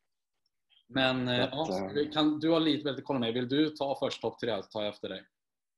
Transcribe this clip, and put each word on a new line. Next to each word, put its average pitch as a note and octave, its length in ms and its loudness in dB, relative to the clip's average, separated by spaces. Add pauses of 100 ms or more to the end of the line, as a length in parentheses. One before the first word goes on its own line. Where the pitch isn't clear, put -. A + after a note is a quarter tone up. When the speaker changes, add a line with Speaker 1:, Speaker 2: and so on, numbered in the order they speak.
(880)
Speaker 1:
Men, B2+ 380 2
eh, B2 220 2
Speaker 2:
Så C#3 120 -4
att, - 80 -2
Speaker 1:
ja, G2 160 -2
Speaker 2:
eh, G2+ 80 -8
Speaker 1:
vi D3 140 0
kan, D3+ 320 2
du D#3 100 2
har E3 100 6
lite D3+ 240 2
bättre C3 180 -4
koll C#3 140 -4
än B2+ 40 0
mig. A#2 140 0
Vill B2+ 160 -2
du D3 200 4
ta C#3 300 -4
först - 220 -2
topp A2+ 180 -4
tre, G#2+ 240 -2
så - 60 -18
tar G#2+ 140 -6
jag G#2 100 -2
efter - 160 -10
dig. F#2+ 140 -10 (540)